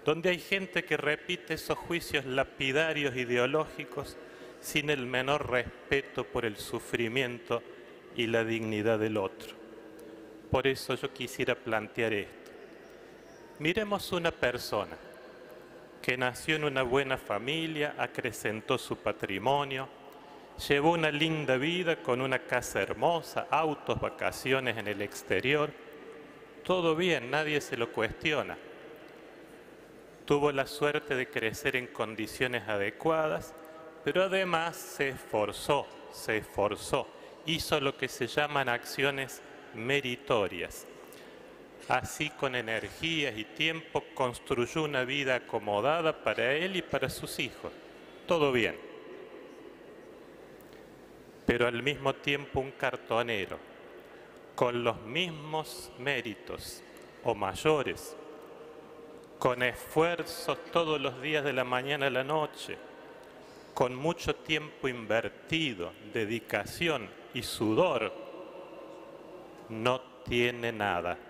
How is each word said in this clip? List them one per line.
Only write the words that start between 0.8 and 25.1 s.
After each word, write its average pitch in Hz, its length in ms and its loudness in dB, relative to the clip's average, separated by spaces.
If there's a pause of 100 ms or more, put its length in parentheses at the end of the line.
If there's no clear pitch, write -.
que 156 140 2
repite 156 560 0
esos - 240 0
juicios 156 480 -2
lapidarios 135 880 2
ideológicos 131 1000 0 (420)
sin 147 300 0
el 139 160 2
menor 131 460 2
respeto 127 720 0
por 117 220 -2
el 104 120 0
sufrimiento 117 1040 -2 (540)
y 120 120 2
la 113 160 4
dignidad 110 540 2
del 107 200 2
otro. - 380 -4 (920)
Por 131 160 4
eso 135 300 2
yo 135 180 -4
quisiera 123 400 0
plantear 110 600 0
esto. - 380 -4 (1080)
Miremos 196 520 0
una 170 200 2
persona 113 680 0 (1040)
que 127 140 2
nació 127 400 2
en 151 80 0
una 135 200 2
buena 131 340 4
familia, 147 800 -2
acrecentó 120 800 -2
su - 180 -2
patrimonio, 131 920 0 (800)
llevó 143 220 8
una 160 200 6
linda 147 460 4
vida 165 440 2
con 123 200 2
una 131 180 4
casa 120 420 0
hermosa, 127 680 2
autos, 147 500 2
vacaciones 120 800 0
en 104 100 -4
el 101 140 -2
exterior. 127 680 2 (920)